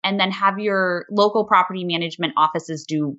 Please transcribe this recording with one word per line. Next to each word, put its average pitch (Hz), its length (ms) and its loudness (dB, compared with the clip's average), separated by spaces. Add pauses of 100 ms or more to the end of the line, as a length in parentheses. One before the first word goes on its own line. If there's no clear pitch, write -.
and 196 160 0
then 190 100 0
have 196 280 0
your 190 520 0
local 208 340 2
property 190 380 2
management 170 540 -4
offices 156 500 -2
do 151 320 -4